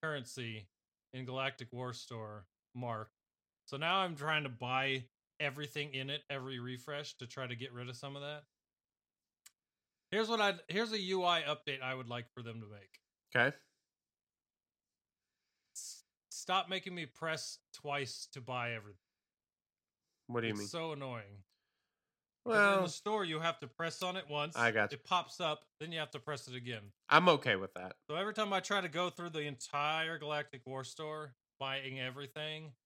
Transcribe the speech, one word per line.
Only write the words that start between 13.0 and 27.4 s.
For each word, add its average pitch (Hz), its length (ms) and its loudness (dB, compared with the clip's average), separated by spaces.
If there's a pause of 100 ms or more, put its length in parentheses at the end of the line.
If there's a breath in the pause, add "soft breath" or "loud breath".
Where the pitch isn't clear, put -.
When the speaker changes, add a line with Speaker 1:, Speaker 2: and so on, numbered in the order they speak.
Speaker 2:
Okay. 123 200 6 (2250)
Speaker 1:
S-, - 280 -12 (280)
stop 180 380 0
making 185 260 -4
me 165 100 -4
press - 540 -6 (140)
twice 143 600 -4
to 139 80 -10
buy 120 300 -2
everything. 104 260 -8 (1300)
Speaker 2:
What 120 140 0
do 113 60 0
you 110 60 0
Speaker 1:
It's 104 80 -4
Speaker 2:
mean? 101 80 -6
Speaker 1:
so 165 240 -6
annoying. 113 500 -10 (1000)
'Cause 233 100 4
in 208 60 10
Speaker 2:
Well, 196 220 8
Speaker 1:
the 175 60 2
store, 208 360 0
you 160 160 0
have 165 180 2
to 139 80 -8
press 165 340 -4
on 180 140 -2
it 165 140 -6
once. 147 260 0
Speaker 2:
I 117 160 6
got 107 220 4
you. 147 40 -8
Speaker 1:
It - 60 -14
pops - 380 0
up, 151 240 0 (160)
then 160 100 -8
you 165 80 -2
have 151 120 -4
to 147 80 -8
press 143 280 -6
it 127 80 -10
again. 120 380 -8 (160)
Speaker 2:
I'm 165 180 12
okay 131 300 8